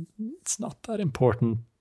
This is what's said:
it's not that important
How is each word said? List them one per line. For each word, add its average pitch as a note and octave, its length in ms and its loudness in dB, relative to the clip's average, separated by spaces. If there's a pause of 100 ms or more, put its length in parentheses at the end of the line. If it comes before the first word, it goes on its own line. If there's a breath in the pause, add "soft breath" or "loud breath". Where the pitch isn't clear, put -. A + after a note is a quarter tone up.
(400)
it's - 200 -6
not - 240 -8
that G#3+ 160 -4
important B2 580 2 (220)